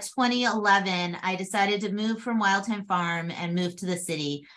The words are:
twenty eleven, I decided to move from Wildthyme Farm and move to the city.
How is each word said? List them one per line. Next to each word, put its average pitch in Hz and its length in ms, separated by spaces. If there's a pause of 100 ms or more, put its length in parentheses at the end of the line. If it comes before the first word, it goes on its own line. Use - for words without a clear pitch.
(160)
twenty 247 300
eleven, 196 760
I 185 140
decided 196 460
to 196 120
move 220 280
from 233 200
Wildthyme 202 460
Farm 170 460
and 170 220
move 175 220
to 190 100
the 180 100
city. 147 500 (100)